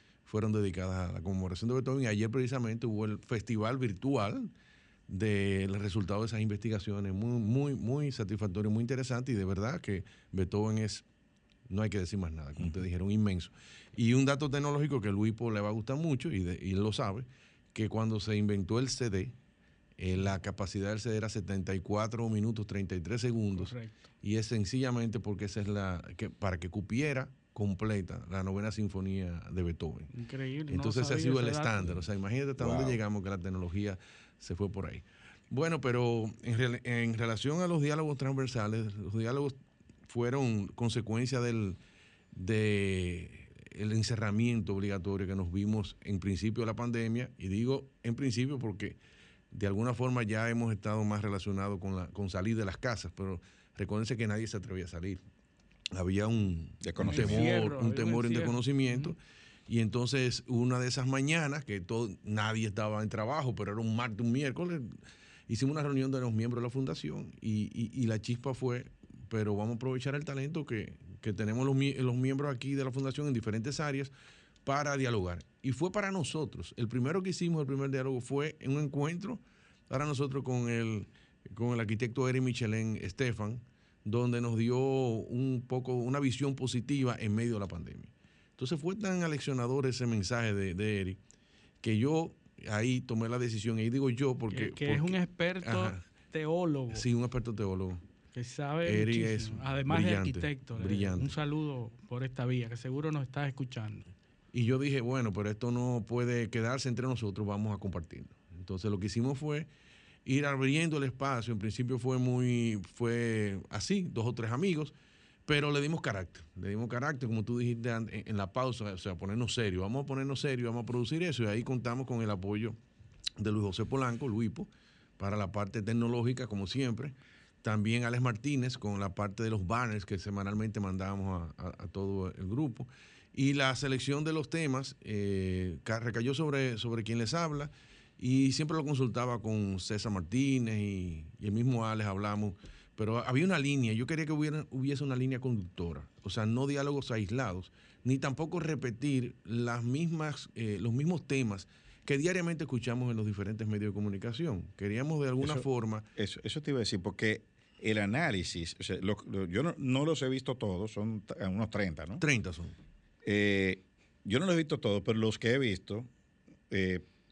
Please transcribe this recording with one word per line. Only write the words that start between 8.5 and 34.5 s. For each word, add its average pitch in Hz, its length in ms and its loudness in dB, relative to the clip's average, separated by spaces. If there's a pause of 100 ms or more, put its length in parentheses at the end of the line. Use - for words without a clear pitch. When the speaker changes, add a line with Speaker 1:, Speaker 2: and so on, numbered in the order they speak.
Speaker 1:
muy 110 100 2
interesante, 127 500 -2
y 120 40 2
de 98 100 2
verdad 101 340 0
que 92 240 -4 (280)
Beethoven 104 480 2
es, 107 260 -2 (640)
no 104 140 2
hay 110 60 2
que 101 100 0
decir 92 200 -2
más 85 120 -2
nada, 76 220 -8
como 87 140 -2
ustedes 90 180 -2
dijeron, 90 260 0
inmenso. 101 400 2 (440)
Y 117 180 6
un 135 120 8
dato 139 240 4
tecnológico 143 500 2
que 104 100 0
a - 20 4
Luis 104 200 4
Luispo 113 200 -2
le 104 100 0
va 104 80 0
a - 20 0
gustar 110 240 -2
mucho, 156 360 0
y, 101 80 0
de, 90 220 -2
y 95 100 -2
él 95 100 2
lo 107 100 2
sabe, 107 320 -2 (480)
que 110 160 0
cuando 110 320 0
se 107 160 0
inventó 104 440 2
el 131 100 2
C 123 200 -2
D, 98 220 0 (640)
eh, 92 200 0
la 95 240 2
capacidad 98 480 -2
del 107 100 -2
C 113 120 -2
D 107 60 2
era 107 120 -2
setenta 95 460 -2
y 92 60 -2
cuatro 110 460 0
minutos, 110 380 0
treinta 98 300 -4
y 92 40 -2
tres 101 220 -4
segundos, 107 480 0
Speaker 2:
Correcto. 113 400 -14 (140)
Speaker 1:
y 104 140 2
es 110 100 0
sencillamente 117 720 0
porque 101 260 -4
esa 101 160 -4
es 98 60 -2
la, 95 360 -2 (140)
que, 101 140 -6
para 90 280 -2
que 87 100 -6
cupiera 131 600 -2 (240)
completa 98 760 -2
la 95 140 -2
novena 101 280 -2
sinfonía 95 680 -2 (120)
de 92 120 0
Beethoven. 80 440 -4 (100)
Speaker 2:
Increíble, 131 540 -6
no 92 40 0
Speaker 1:
Entonces, 107 280 2
ese - 100 2
ha - 40 2
Speaker 2:
sabía - 140 2
Speaker 1:
sido 131 80 4
el 120 80 2
Speaker 2:
ese 113 100 0
dato. - 120 0
Speaker 1:
estándar. 92 300 0
O - 20 -4
sea, 101 140 -4
imagínate 117 360 -2
hasta 131 140 -2
Speaker 3:
Wow. 117 100 2
Speaker 1:
dónde 131 160 2
llegamos, 104 320 0
que 95 60 -4
la 98 80 -2
tecnología 92 600 -2 (400)
se - 200 -8